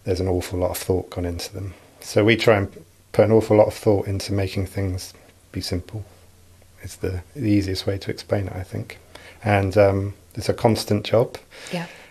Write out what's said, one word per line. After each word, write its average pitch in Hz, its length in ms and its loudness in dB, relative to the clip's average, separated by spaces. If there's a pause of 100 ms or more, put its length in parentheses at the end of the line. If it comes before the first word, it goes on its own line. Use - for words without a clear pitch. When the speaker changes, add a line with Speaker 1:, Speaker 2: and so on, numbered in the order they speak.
Speaker 1:
there's 92 160 -2
an 92 80 0
awful 90 300 -2
lot 90 120 0
of 85 80 -6
thought 92 320 -2
gone 90 140 -6
into 87 280 -8
them. 98 220 -12 (260)
So - 240 2
we 107 120 6
try 110 200 6
and 98 120 0 (440)
put 107 120 4
an 101 80 4
awful 110 240 4
lot 107 100 8
of - 80 -4
thought 101 320 0
into 98 260 -6
making 95 340 -2
things 92 480 -6 (380)
be 95 80 -8
simple. 95 440 -8 (800)
It's - 140 -16
the, 90 260 -6 (120)
the 131 140 -4
easiest 95 380 0
way 98 120 -2
to 107 120 -8
explain 104 360 -4
it, 98 100 -12
I 95 60 -8
think. - 360 -10 (460)
And, 101 320 2
um, 98 380 4 (200)
it's - 140 -6
a 95 60 -2
constant 104 500 0
job. - 320 0 (340)
Speaker 2:
Yeah. 175 160 -6 (240)